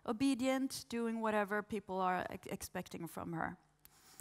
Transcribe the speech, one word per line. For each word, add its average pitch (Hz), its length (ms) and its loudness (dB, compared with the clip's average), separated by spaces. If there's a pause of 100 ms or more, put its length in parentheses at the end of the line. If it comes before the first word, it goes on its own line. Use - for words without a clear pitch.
obedient, 262 840 2
doing 226 320 0
whatever 208 400 4
people 202 380 -4
are 185 300 2
ex-, - 220 -8
expecting - 560 -6
from - 260 -6
her. 165 240 -2 (640)